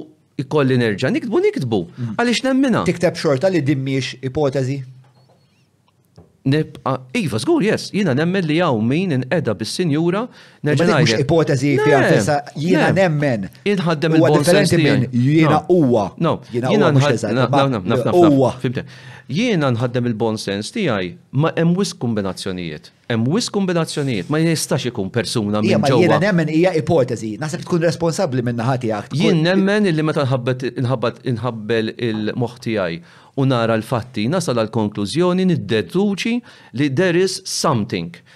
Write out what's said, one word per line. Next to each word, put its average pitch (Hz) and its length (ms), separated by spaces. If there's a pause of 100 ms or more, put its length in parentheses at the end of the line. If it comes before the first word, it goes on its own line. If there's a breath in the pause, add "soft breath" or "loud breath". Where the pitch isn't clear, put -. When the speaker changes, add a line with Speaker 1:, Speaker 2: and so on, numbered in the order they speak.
(380)
Speaker 1:
ikolli 131 380
nerġa' 120 380
niktbu, 269 260
niktbu. 208 440
Speaker 2:
Mm. 120 340
Speaker 1:
Għaliex 240 260
nemmina. 262 400
Speaker 2:
Tikteb 170 320
xorta 156 320
li 175 140
din 135 180
mhijiex 135 400
ipotezi? 135 640 (1600)
Speaker 1:
Nibqa-, 135 580 (120)
iva, 156 280
żgur, 311 240
yes. - 300
Jiena 175 260
nemmen 180 240
li 151 160
hawn 139 240
min 156 320
inqeda 127 400
bis-sinjura, 170 680 (420 loud breath)
nerġa' 147 160
Speaker 2:
Imma 175 60
dik 165 80
mhux 113 160
Speaker 1:
ngħidlek. 127 100
Speaker 2:
ipotezi 147 480
Speaker 1:
Le, 427 140
Speaker 2:
fija - 180
nfisha, 147 360 (200)
jiena 185 300
Speaker 1:
le. 151 80
Speaker 2:
nemmen. 147 480 (180)
Speaker 1:
Inħaddem 160 560
Speaker 2:
Huwa 160 140
Speaker 1:
il-bon 147 120
sens 185 280
Speaker 2:
differenti 165 80
Speaker 1:
tiegħi. 131 320
Speaker 2:
minn 120 160
jiena 156 320
Speaker 1:
No. - 80
Speaker 2:
huwa. 123 380 (120)
Speaker 1:
No. 160 140 (180)
Speaker 2:
Jiena 120 240
Speaker 1:
Jiena 196 140
Speaker 2:
huwa 147 100
mhux 135 80
Speaker 1:
nħad-, 139 80
Speaker 2:
eżatt, 110 240
Speaker 1:
na-, 127 100
Speaker 2:
ma 139 140
Speaker 1:
na-, 139 60
na-, 123 100
naf, 117 240
naf, - 40
naf, 143 200
Speaker 2:
huwa. 135 320
Speaker 1:
fimtek. 123 320 (400 loud breath)
Jiena 170 400
nħaddem 120 400
il-bon 110 260
sens 101 380
tiegħi, 104 380 (180)
ma 147 240
hemm 170 240
wisq 196 240
kombinazzjonijiet. 92 880 (140)
Hemm 117 260
wisq 226 240
kombinazzjonijiet, 160 720
ma 151 140
jistax 156 480
ikun 98 240
persuna 107 480
Speaker 2:
Ija, - 160
Speaker 1:
minn - 20
Speaker 2:
ma 143 80
jiena 147 300
Speaker 1:
ġewwa. - 20
Speaker 2:
nemmen 170 300
hija 170 240
ipotezi. 123 640
Naħseb 151 240
tkun 170 240
responsabbli 156 560
minn 120 160
naħa 123 240
tiegħek. 107 320
Speaker 1:
Jien 175 240
Speaker 2:
Tkun 156 80
Speaker 1:
nemmen 196 400
illi 156 160
meta 151 240
nħabbet, 127 480
nħabbat, 123 480 (160)
nħabbel 110 580
il-moħħ 110 720
tiegħi 90 340 (340 loud breath)
u 135 120
nara 113 320
l-fatti, 110 500
nasal 165 320
għal 110 140
konklużjoni, 120 760
niddeduċi 175 840 (400 loud breath)
li 143 160
there 170 260
is 185 220 (100)
something. 101 640 (240 soft breath)